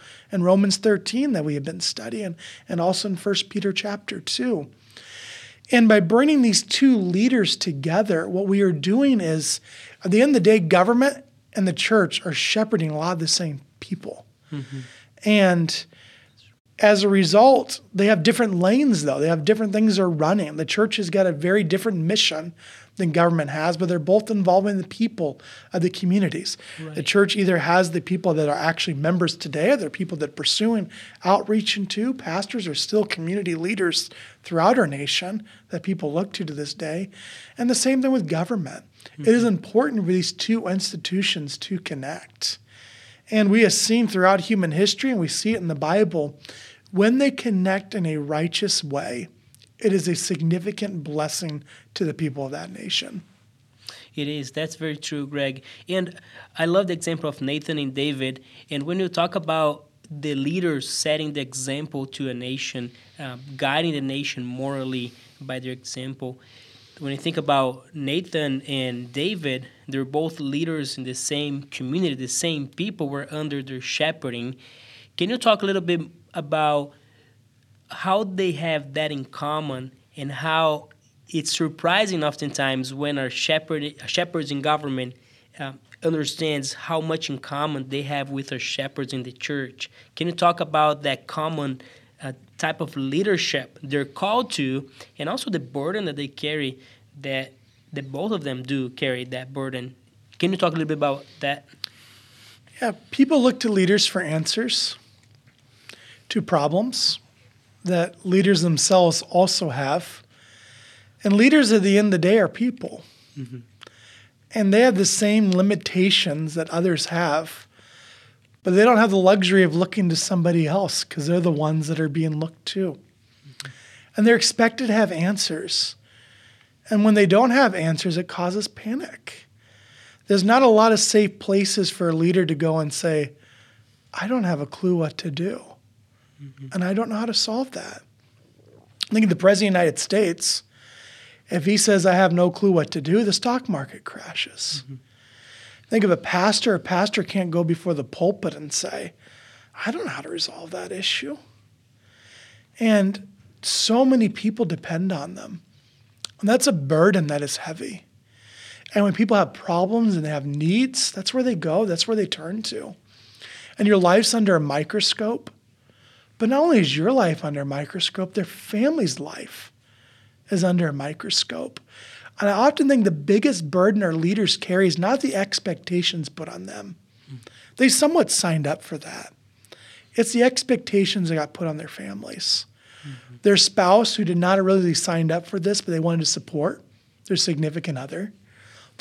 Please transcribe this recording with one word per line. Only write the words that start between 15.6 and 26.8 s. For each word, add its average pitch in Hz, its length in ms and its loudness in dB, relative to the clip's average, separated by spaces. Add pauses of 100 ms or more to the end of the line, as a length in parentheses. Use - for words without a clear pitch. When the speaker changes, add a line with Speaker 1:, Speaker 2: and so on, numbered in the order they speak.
Speaker 1:
as 208 240 6
a 202 60 4
result, 202 720 6 (120)
they 196 140 4
have 208 140 4
different 226 340 2
lanes, 196 480 4
though. 139 160 0
They 156 100 2
have 160 160 0
different 214 280 2
things 214 220 4
they're 185 140 2
running. 156 480 0
The 156 80 -4
church 214 320 0
has 190 120 -4
got 190 160 2
a 175 60 2
very 180 320 0
different 190 360 -2
mission 165 540 -2 (440)
than 180 140 0
government 170 380 2
has, 160 260 -2
but 170 140 -2
they're 175 100 0
both 196 300 2
involving 196 480 2
the 180 100 -6
people 175 520 -4 (340)
of 185 80 -2
the 175 80 2
communities. 185 680 -2 (240)